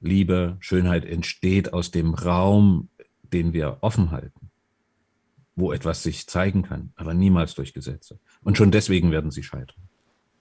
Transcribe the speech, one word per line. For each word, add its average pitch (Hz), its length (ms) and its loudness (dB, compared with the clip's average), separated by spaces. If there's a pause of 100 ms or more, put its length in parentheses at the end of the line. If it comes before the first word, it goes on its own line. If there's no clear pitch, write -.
Liebe, 90 600 0
Schönheit 90 420 0
entsteht 92 680 -2
aus 87 180 -4
dem 82 220 0
Raum, 92 760 4 (460)
den 85 180 0
wir 76 300 -4
offen 107 300 0
halten, - 380 -12 (1080)
wo 90 180 -2
etwas 80 300 -4
sich - 240 -6
zeigen 92 360 0
kann, - 320 -10
aber 82 180 -8
niemals 90 420 2
durch 67 180 -10
Gesetze. - 460 -14 (240)
Und 101 140 -6
schon 101 140 6
deswegen 92 400 2
werden 78 200 -2
sie 71 120 -10
scheitern, - 380 -16 (600)